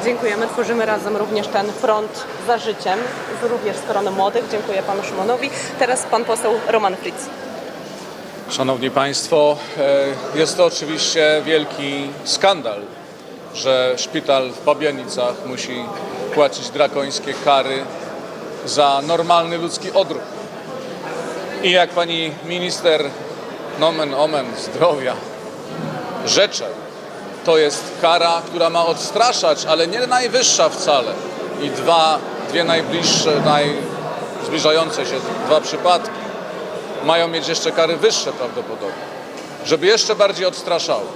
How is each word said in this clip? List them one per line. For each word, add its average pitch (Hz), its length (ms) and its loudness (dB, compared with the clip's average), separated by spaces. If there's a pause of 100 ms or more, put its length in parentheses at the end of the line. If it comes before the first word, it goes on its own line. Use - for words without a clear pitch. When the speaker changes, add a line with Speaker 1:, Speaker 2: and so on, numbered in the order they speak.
Speaker 1:
Dziękujemy. 226 420 0
Tworzymy 233 400 0
razem 208 300 0
również 208 300 0
ten 202 260 0
front 214 520 0 (220)
za 226 120 2
życiem, 208 400 -2 (440)
z-, 233 80 0
również 208 260 -2
z - 60 -8
Korony 202 280 0
Młodych. 196 400 2
Dziękuję 208 320 -2
panu 196 200 -2
Szymonowi. 233 480 0 (280)
Teraz 247 240 2
pan 233 220 0
poseł 226 280 0 (160)
Roman 202 280 2
Fritz. - 300 -8 (1200)
Speaker 2:
Szanowni 131 400 0
Państwo, 143 680 4 (220)
e, 139 600 2
jest 156 180 2
to 180 80 6
oczywiście 156 800 2
wielki 143 640 0 (160)
skandal, 135 560 2 (760)
że 127 420 2
szpital 135 540 0
w 117 80 -12
Pabianicach 131 760 0 (120)
musi 123 380 -6 (500)
płacić 139 360 2
drakońskie 139 640 0 (100)
kary 135 400 2 (800)
za 139 420 4
normalny 170 520 2
ludzki 170 340 -6
odruch. 165 300 2 (1400)
I 185 80 2
jak 175 200 6
pani 165 420 0 (120)
minister, 175 600 0 (720)
nomen 156 360 0
omen, 147 320 0 (120)
zdrowia 147 560 0 (1120)
rzecze, - 400 2 (760)
to 165 140 6
jest 147 240 2 (180)
kara, 170 460 4
która 165 240 0
ma 170 160 2
odstraszać, 170 800 4
ale 160 200 4
nie 226 200 0
najwyższa 240 640 4
wcale. 135 440 2 (500)
I 143 80 -2
dwa, 156 480 4 (300)
dwie 165 160 2
najbliższe, 165 760 2
naj-, 147 360 4 (680)
zbliżające 156 600 2
się 123 100 -4 (300)
dwa 151 140 6
przypadki 170 500 2 (920)
mają 165 240 4
mieć 160 200 -4
jeszcze 160 240 0
kary 165 240 2
wyższe 151 360 2
prawdopodobnie, 113 720 -6 (600)
żeby 160 220 2
jeszcze 214 280 4
bardziej 185 320 4
odstraszały. 156 680 0